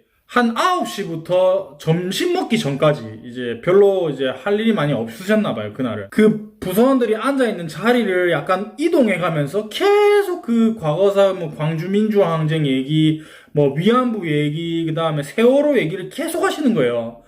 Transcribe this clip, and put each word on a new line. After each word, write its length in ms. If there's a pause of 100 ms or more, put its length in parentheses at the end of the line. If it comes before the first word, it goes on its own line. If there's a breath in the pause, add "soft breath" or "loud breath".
(260)
한 300
아홉 320
시부터 920
점심 520
먹기 260
전까지 680
이제 380
별로 480
이제 160
할 320
일이 140
많이 200
없으셨나 600
봐요, 180
그날은. 380
그 480
부서원들이 560
앉아있는 520
자리를 640
약간 460
이동해가면서 920
계속 760
그 360
과거사, 540
뭐, 240
광주 320
민주화항쟁 760
얘기, 540 (320 loud breath)
뭐, 200
위안부 560
얘기, 560
그 80
다음에 300
세월호 560
얘기를 300
계속 340
하시는 320
거예요. 520